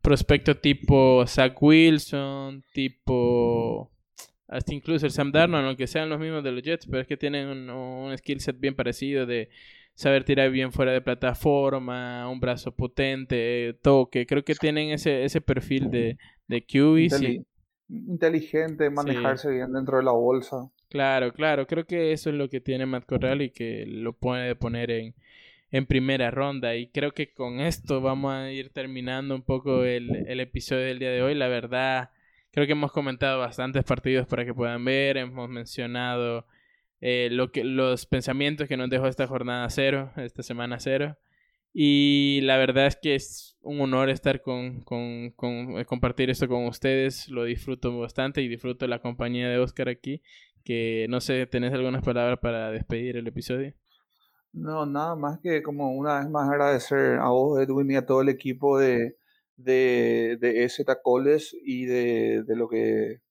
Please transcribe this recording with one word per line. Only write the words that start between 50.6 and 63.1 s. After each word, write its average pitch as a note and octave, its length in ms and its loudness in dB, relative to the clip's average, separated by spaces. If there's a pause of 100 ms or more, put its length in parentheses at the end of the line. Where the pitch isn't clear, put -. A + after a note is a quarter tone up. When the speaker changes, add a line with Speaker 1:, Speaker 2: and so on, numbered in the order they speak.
Speaker 1:
Que, A2+ 440 -2
no B2 120 -2
sé, B2+ 260 -2
¿tenés B2 260 -2
algunas B2+ 300 -2
palabras B2 380 0
para A2+ 300 -4
despedir A#2 460 -6
el A#2 100 -6
episodio? C3 460 -6 (800)
Speaker 2:
No, D#3 320 -4
nada D3 300 -2
más D3+ 260 -4
que D#3+ 220 0
como C#3+ 320 -4
una C#3+ 240 0
vez C#3 100 -4
más D3 220 0
agradecer C#3 720 2
a B2+ 80 2
vos, C3+ 340 4
Edwin, C3+ 300 0
y - 20 2
a C3 100 2
todo C3 160 4
el C3+ 80 4
equipo C3+ 500 0
de, B2 380 2 (400)
de, A#2+ 840 2
de A#2+ 240 4
E B2 40 0
Z C3 340 -2
College C#3 600 2
y B2+ 220 -4
de, A#2 560 2
de A2 140 -2
lo A#2 120 -2
que A2+ 520 0 (100)